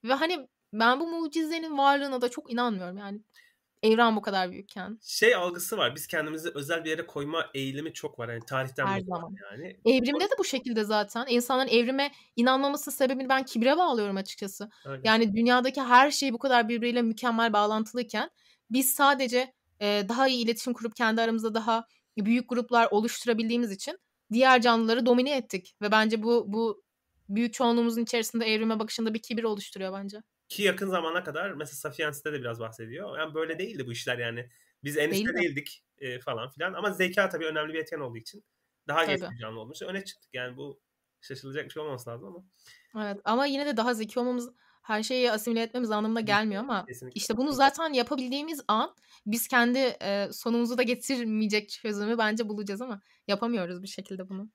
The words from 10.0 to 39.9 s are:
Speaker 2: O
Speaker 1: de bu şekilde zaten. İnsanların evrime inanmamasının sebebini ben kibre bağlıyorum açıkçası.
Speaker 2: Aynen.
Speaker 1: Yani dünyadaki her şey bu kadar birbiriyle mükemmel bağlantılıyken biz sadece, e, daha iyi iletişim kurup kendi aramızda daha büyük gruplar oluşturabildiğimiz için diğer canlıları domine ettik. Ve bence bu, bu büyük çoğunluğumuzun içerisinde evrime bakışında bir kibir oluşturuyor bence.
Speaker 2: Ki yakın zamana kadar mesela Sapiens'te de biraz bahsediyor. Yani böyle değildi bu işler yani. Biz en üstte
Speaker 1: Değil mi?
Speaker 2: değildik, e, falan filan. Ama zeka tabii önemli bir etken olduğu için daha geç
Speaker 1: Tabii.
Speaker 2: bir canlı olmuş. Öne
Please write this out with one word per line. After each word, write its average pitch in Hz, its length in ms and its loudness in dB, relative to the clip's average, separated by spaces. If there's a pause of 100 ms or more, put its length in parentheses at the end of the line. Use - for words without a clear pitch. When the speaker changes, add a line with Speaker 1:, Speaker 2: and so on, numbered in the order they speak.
Speaker 2:
O 403 60 0
Speaker 1:
de 539 80 2
bu 381 60 0
şekilde 233 400 -2
zaten. 214 440 -2
İnsanların 247 400 2
evrime 262 440 2 (240)
inanmamasının 277 580 2
sebebini 262 340 0
ben 262 160 4
kibre 254 320 2
bağlıyorum 233 400 2
açıkçası. 196 540 -8 (140)
Speaker 2:
Aynen. 135 200 -10
Speaker 1:
Yani 220 300 4
dünyadaki 247 480 4
her 254 280 8
şey 269 220 0
bu 233 60 -4
kadar 240 300 4
birbiriyle 240 340 0
mükemmel 226 500 2
bağlantılıyken 220 760 0 (400)
biz 262 240 2
sadece, 262 580 4 (280)
e, 208 280 2
daha 254 200 4
iyi 247 160 0
iletişim 226 280 -2
kurup 226 240 -6
kendi 226 240 2
aramızda 226 340 0
daha 226 320 0 (320)
büyük 233 300 2
gruplar 240 420 2
oluşturabildiğimiz 226 840 0
için 285 260 -10 (340)
diğer 254 300 8
canlıları 226 440 4
domine 254 300 4
ettik. - 460 -6
Ve 208 80 0
bence 214 320 4
bu, 233 300 4
bu 220 320 -2 (440)
büyük 226 260 0
çoğunluğumuzun 233 480 2
içerisinde 226 440 -2
evrime 220 320 2
bakışında 220 360 -2
bir 226 80 -4
kibir 226 220 -4
oluşturuyor 202 480 -4
bence. 196 300 -12 (260)
Speaker 2:
Ki - 140 -6
yakın 190 260 2
zamana 175 360 0
kadar 170 260 -6
mesela 147 260 -10
Sapiens'te 151 560 -6
de 147 80 -4
biraz 117 200 -6
bahsediyor. 113 580 -10
Yani 156 160 -6
böyle 160 240 -4
değildi 185 280 -8
bu 120 60 -8
işler 120 260 -4
yani. 120 300 -6 (360)
Biz 147 120 -4
en 151 140 2
üstte 202 160 0
Speaker 1:
Değil 240 80 -2
mi? 175 80 0
Speaker 2:
değildik, 147 420 -6 (140)
e, 123 220 -8
falan 123 300 -6
filan. 175 240 -6
Ama 190 160 -2
zeka 185 380 0
tabii 160 180 -4
önemli 156 280 -4
bir 160 40 -4
etken 156 220 -8
olduğu 120 180 -10
için 202 260 -18 (440)
daha 156 160 4
geç 147 160 0
Speaker 1:
Tabii. - 100 -8
Speaker 2:
bir 120 60 -12
canlı 113 240 -10
olmuş. 123 220 -14
Öne 190 220 -8